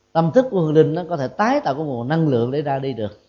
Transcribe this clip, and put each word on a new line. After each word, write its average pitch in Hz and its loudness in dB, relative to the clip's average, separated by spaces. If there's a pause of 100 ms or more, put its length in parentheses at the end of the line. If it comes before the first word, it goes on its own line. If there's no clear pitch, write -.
(120)
tâm 165 2
thức 254 2
của 190 -2
hương 156 0
linh 151 6
nó 175 -6
có 170 -4
thể 131 -2
tái 240 0
tạo 139 -2
cái 156 -6
nguồn 123 -6
năng 160 2
lượng 120 2
để 147 -2
ra 139 -2
đi 135 -4
được, 107 -8